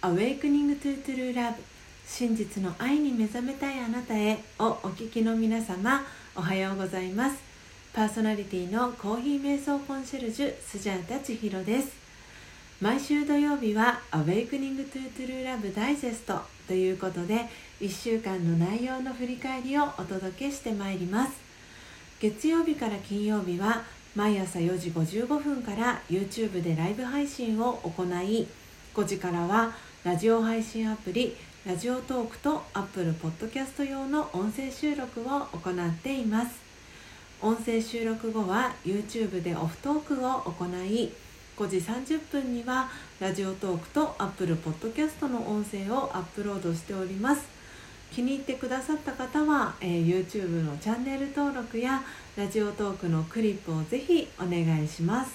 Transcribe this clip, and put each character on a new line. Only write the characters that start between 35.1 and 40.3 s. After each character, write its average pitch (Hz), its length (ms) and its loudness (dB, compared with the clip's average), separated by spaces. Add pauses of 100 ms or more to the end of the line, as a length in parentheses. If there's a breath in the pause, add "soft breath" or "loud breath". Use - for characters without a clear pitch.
を 277 200 0
行 - 280 -6
っ 175 280 0
て 269 220 -2
い 233 60 -2
ま 220 200 2
す。 - 100 -8 (880 loud breath)
音 220 140 4
声 226 220 2
収 226 260 -2
録 226 260 -2
後 214 160 0
は 240 260 2 (100)
YouTube 196 600 -2
で 170 120 0
オ 160 120 -2
フ 160 100 -4
ト 285 160 0
ー 302 80 2
ク 262 240 -2
を 262 160 2 (100)